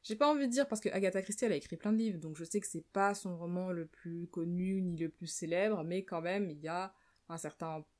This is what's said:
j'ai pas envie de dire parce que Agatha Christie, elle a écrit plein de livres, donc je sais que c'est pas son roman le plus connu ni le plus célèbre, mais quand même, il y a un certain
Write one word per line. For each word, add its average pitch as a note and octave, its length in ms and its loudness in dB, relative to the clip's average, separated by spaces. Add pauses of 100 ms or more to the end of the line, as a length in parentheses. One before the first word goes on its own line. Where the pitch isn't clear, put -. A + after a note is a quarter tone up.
j'ai G#3+ 140 -4
pas D4 140 8
envie C#4+ 160 4
de A#3+ 60 2
dire C#4 160 4
parce A3 140 -2
que G3+ 80 2
Agatha F#3+ 320 2
Christie, G#3 240 -2
elle G#3+ 60 4
a D#3+ 40 2
écrit D#3+ 220 -6
plein G#3 160 2
de - 20 4
livres, A3 240 0
donc D#3 160 -8
je E3 80 -8
sais G#3 160 0
que G3+ 60 -8
c'est E3 260 -6
pas G3+ 220 4
son F3+ 240 -4
roman F3+ 320 -2
le E3+ 160 -2
plus E3+ 400 -8
connu F3+ 560 0
ni F3 160 0
le E3 100 0
plus E3 200 -8
célèbre, F3+ 540 2
mais F3 220 -2
quand E3+ 160 -4
même, F#3 300 0
il D3 100 -10
y D#3 80 -6
a F3+ 260 -4 (360)
un E3 80 -6
certain D#3 480 -6 (140)